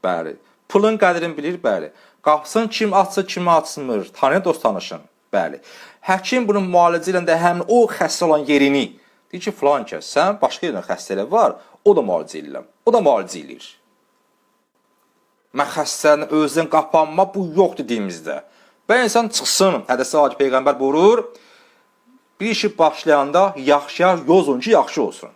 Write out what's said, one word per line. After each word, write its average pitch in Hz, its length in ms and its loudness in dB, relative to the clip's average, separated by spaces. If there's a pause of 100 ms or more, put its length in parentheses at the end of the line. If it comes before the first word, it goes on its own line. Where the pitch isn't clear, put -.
Bəli. 82 320 -4 (340)
Pulun 214 280 2
qədrini 170 400 0
bilir? 160 260 -6
Bəli. 92 280 -4 (300)
Qapısını 151 480 0
kim 214 240 -4
açır, 190 340 0
kim 180 200 -6
açmır? 143 640 -2
Tanıyın, 160 300 0
dost 165 200 -2
tanışın. 98 360 -4 (340)
Bəli. 82 280 -4 (420)
Həkim 196 440 -2
bunun 202 200 0
müalicə 175 460 2
ilə 175 120 0
də 165 140 2
həmin 175 280 0
o 233 200 6
xəstə - 380 -2
olan 151 200 2
yerini 139 540 2 (320)
deyir 180 120 -12
ki, 208 80 -4
"Filan 143 320 0
kəs, 78 200 -12 (120)
sən 190 260 0
başqa - 260 -2
yerdən 113 180 -6
xəstəlik 98 460 -6
var, 208 240 2 (300)
o 202 100 6
da 156 60 2
müalicə 87 400 -4
eləyirəm." 69 240 -14 (200)
O 240 80 4
da 240 40 4
müalicə 120 420 0
eləyir. - 260 -18 (1900)
Mən 139 200 -2
xəstənin 151 520 0
özündən 156 420 0
qapanma, 160 640 0
bu 190 220 -4
yoxdur 170 320 0
dinimizdə. 87 560 -6 (460)
Və 247 140 4
insan 233 240 0
çıxsın, 185 600 0
hədisdə 156 300 0
var 143 200 4
ki, 139 60 2
Peyğəmbər 131 360 0
buyurur, 170 460 4 (1120)
"Bir 214 100 -4
işi 208 280 -2
başlayanda 156 800 2
yaxşıya 143 680 2
yozun 147 320 2
ki, 214 100 -4
yaxşı 151 340 2
olsun." 80 320 -8